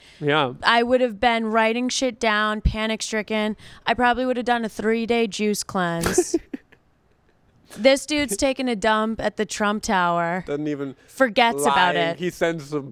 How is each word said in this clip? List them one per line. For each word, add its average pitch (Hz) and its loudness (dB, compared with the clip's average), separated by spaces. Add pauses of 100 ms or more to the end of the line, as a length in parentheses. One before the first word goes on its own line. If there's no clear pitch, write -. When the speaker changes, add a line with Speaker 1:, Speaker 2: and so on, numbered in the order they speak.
(200)
Speaker 1:
Yeah. 147 2
Speaker 2:
I 233 4
would 247 2
have 226 -2
been 226 0
writing 226 2
shit 247 -2
down, 214 0
panic-stricken. 214 -2 (300)
I 233 4
probably 247 2
would 254 -2
have 247 -4
done 240 0
a 220 -4
three-day 226 0
juice 208 -2
cleanse. 175 -2
Speaker 1:
<laughs> - -20 (1300)
Speaker 2:
This 269 2
dude's 294 -2
taking 269 -2
a 233 -2
dump 220 0
at - -4
the 214 -2
Trump 208 -2
Tower. 175 0
Speaker 1:
Doesn't 147 -4
even 139 -6 (120)
Speaker 2:
Forgets 233 2
about 175 4
Speaker 1:
lying. 170 2
Speaker 2:
it. 165 -6
Speaker 1:
He 175 -2
sends 165 -2
a, 147 -2